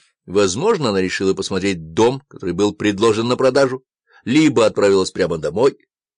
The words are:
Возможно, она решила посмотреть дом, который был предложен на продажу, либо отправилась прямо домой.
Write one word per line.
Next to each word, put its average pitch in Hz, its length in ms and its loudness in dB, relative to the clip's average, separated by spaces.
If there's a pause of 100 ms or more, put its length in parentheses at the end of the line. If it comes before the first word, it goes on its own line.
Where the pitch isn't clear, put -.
(260)
Возможно, 123 640 0
она 98 100 0
решила 95 360 -2
посмотреть 92 580 -6
дом, 120 340 2
который 87 280 -8
был 101 180 0
предложен 104 540 0
на 123 100 -2
продажу, 131 460 0 (420)
либо 127 400 2
отправилась 98 460 2
прямо 85 260 -2
домой. 80 400 0 (400)